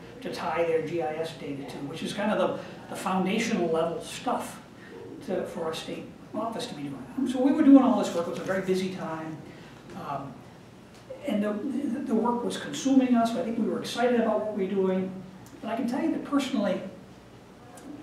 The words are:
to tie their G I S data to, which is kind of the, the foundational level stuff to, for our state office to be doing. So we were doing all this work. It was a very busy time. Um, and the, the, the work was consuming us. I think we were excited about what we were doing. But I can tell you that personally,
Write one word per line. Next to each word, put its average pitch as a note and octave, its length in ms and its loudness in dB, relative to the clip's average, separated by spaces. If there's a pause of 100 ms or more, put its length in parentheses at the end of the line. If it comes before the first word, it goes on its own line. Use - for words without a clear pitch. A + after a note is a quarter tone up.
(200)
to E3+ 140 -6
tie - 300 -2
their D#3+ 220 2
G E3+ 140 -2
I D#3 140 -2
S D#3+ 260 -4
data C#3 240 -8
to, - 120 -10 (100)
which - 160 -10
is - 100 -4
kind G#3 180 0
of F#3+ 80 2
the, - 240 0 (280)
the - 60 -8
foundational F#3 760 2
level D#3+ 320 0
stuff - 580 -6 (640)
to, F3+ 220 -2
for E3 180 -6
our D#3+ 80 -2
state - 320 -8 (300)
office - 320 -4
to - 80 -12
be C#3+ 80 -8
doing. - 500 -4
So C4 80 0
we C#4+ 120 6
were D#4 100 4
doing C#4 200 12
all G#3 160 4
this - 160 0
work. E3+ 120 0
It F3+ 60 -4
was E3 60 -4
a - 60 -6
very F#3+ 160 0
busy F#3 360 2
time. D#3+ 420 -6 (580)
Um, C#3 380 -8 (920)
and G#3 160 2
the, G#3 120 0
the, - 460 -2
the - 140 0
work A3 300 4
was F#3 140 -4
consuming B3+ 560 4
us. A#3 200 6
I - 80 -2
think A3+ 160 -2
we G#3 60 2
were F3 160 0
excited A#3+ 400 2
about G#3+ 240 2
what G3+ 140 -4
we F#3+ 80 0
were G3 40 -6
doing. F#3 400 2 (520)
But G#3+ 80 -6
I A3+ 60 -2
can A#3 120 -2
tell D4 140 0
you D#4+ 80 2
that - 160 -2
personally, G#3 560 0 (1200)